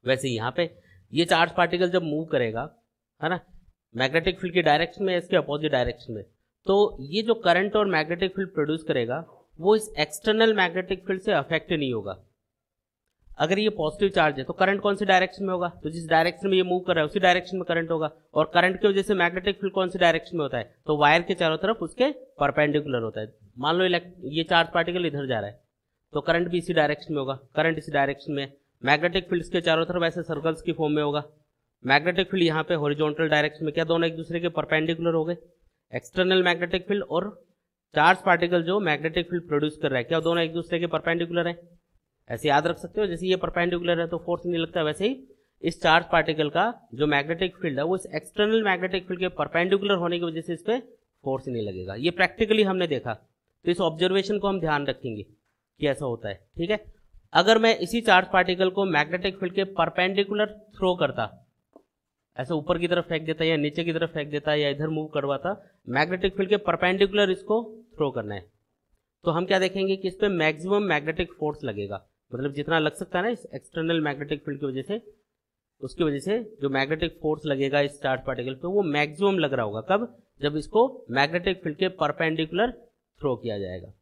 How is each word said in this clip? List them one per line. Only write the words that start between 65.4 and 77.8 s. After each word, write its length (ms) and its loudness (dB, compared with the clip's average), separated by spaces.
magnetic 460 0
field 140 -2
के 140 4
perpendicular 680 2
इसको 300 0
थ्रो 180 0
करना 240 -6
है, 100 -12
तो 80 0
हम 140 0
क्या 140 2
देखेंगे 360 0
कि 120 -6
इस 80 -4
पे 140 0
maximum 560 0
magnetic 480 -2
force 300 -6
लगेगा, 420 -6
मतलब 220 -6
जितना 260 -2
लग 140 0
सकता 260 -6
है 40 -2
ना 80 -2
इस 140 -8
external 460 -4
magnetic 440 -6
field 140 -8
की 60 -6
वजह 180 -4
से, 180 -6
उसकी 220 -4
वजह 160 0
से 200 0
जो 100 0
magnetic 500 0
force 240 -2
लगेगा 360 0